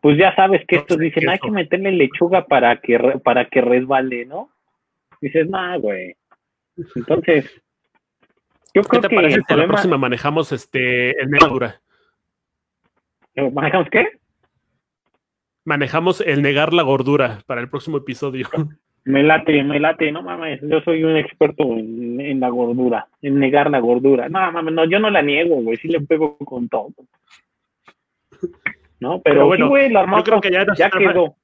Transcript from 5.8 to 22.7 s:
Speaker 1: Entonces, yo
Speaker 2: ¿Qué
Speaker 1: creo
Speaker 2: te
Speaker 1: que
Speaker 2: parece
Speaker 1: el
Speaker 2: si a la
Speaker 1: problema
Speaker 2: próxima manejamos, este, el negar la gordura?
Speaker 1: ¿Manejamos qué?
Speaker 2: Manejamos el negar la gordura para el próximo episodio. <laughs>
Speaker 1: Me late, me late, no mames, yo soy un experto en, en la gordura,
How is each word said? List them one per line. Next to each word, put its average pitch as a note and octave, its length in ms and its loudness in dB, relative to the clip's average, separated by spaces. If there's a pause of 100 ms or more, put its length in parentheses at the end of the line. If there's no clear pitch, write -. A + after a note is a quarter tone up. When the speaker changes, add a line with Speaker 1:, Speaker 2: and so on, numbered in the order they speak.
Speaker 1:
Entonces, D#3 680 -2 (1120)
yo G3 80 2
Speaker 2:
¿Qué G#3+ 60 -4
Speaker 1:
creo A#3+ 140 2
Speaker 2:
te G3 60 0
Speaker 1:
que A#3 80 0
Speaker 2:
parece D#3 200 2
Speaker 1:
el - 60 0
Speaker 2:
si - 100 -2
a D3+ 40 2
la D3 60 2
Speaker 1:
problema F3+ 120 0
Speaker 2:
próxima F#3 240 0
manejamos, C#3 540 -2
este, B2 580 -2 (120)
el C3 80 -4
negar D#3 120 6
la D#3+ 60 6
gordura? B2 320 -4 (1700)
Speaker 1:
¿Manejamos D3+ 380 -2
qué? C#4+ 160 2 (1600)
Speaker 2:
Manejamos D#3+ 560 -2
el D3 220 0
negar D3 320 0
la F3 80 2
gordura C3 640 0
para A#2+ 160 -6
el B2 80 -12
próximo D3 280 -8
episodio. C3 540 -8
<laughs> D3+ 260 -6 (280)
Speaker 1:
Me C#3 160 2
late, D#3 420 4
me D3 140 -2
late, D#3 320 -2
no D#3+ 120 -10
mames, E3 400 -10
yo D3+ 180 -2
soy D#3+ 240 -2
un D#3+ 140 0
experto D3 440 -2 (140)
en, A#2 460 -8
en C#3 180 -4
la B2+ 80 -2
gordura, A#2+ 580 -2 (140)